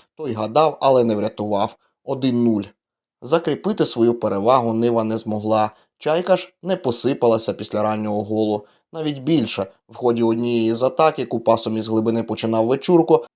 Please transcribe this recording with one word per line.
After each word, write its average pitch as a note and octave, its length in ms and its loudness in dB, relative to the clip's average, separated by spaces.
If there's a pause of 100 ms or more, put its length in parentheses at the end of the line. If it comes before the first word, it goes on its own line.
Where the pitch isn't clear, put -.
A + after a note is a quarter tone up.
(180)
той C#3+ 160 -6
гадав, A#2 480 0
але C3 220 4
не A2+ 120 0
врятував. G#2 600 -2 (280)
Один B2+ 400 -2
нуль. A2 200 2 (580)
Закріпити E3 640 -2
свою A#2 340 2
перевагу A2 540 2
Нива A#2 300 0
не A2 140 -4
змогла. G#2+ 540 -2 (260)
Чайка F3+ 380 -2
ж - 180 -6 (100)
не F#3 120 -2
посипалася B2 800 0
після G#2 300 -6
раннього G#2+ 400 -4
голу. G#2+ 420 -2 (280)
Навіть D#3 260 -6
більше. B2+ 480 -2 (220)
В A2+ 60 -20
ході A#2+ 280 4
однієї A2+ 500 2
з A#2 100 -2
атак, D#3 360 2
яку A#2+ 200 -4
пасом A2+ 380 0
із A2 100 -4
глибини A2+ 360 0
починав A2+ 420 -2
Вечурко, D#3+ 600 2 (100)